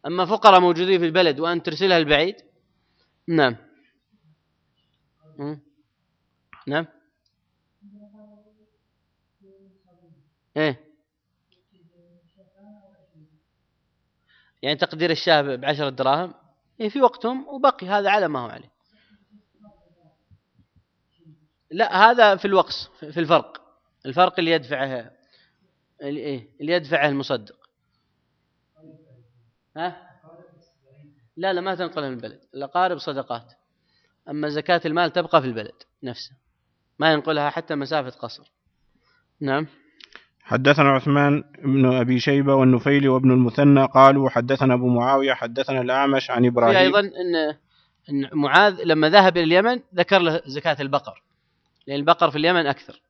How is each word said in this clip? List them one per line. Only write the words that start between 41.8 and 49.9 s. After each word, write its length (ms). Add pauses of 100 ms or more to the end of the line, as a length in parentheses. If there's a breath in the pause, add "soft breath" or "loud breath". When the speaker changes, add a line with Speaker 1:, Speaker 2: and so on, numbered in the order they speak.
Speaker 2:
أبي 260
شيبة 360
والنفيل 540
وابن 220
المثنى 540
قالوا: 440
"حدثنا 440
أبو 140
معاوية، 460
حدثنا 480
الأعمش 500
عن 140
إبراهيم". 280
Speaker 1:
في 60
أيضًا 200
إن، 360 (760)
إن 240
معاذ 500
لما 260
ذهب 280
إلى 60
اليمن 360 (160)